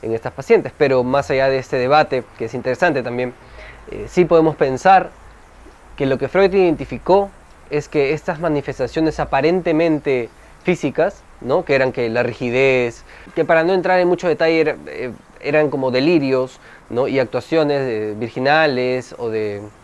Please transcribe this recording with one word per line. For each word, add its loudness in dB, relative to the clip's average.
en -4
estas -8
pacientes. 0
Pero 4
más 0
allá 2
de 0
este -4
debate, 2
que -6
es -10
interesante -2
también, -4
eh, -12
sí 2
podemos 4
pensar 4
que -2
lo 0
que -4
Freud 2
identificó 0
es -4
que 0
estas -6
manifestaciones -2
aparentemente 0
físicas, -2
¿no? -2
Que 0
eran 2
que -4
la -2
rigidez, 0
que 0
para 2
no 2
entrar 2
en 2
mucho 0
detalle 2
era, 0
eh, -8
eran 0
como -2
delirios, 0
¿no? -2
Y 0
actuaciones, 0
eh, -6
virginales -2
o -6
de -4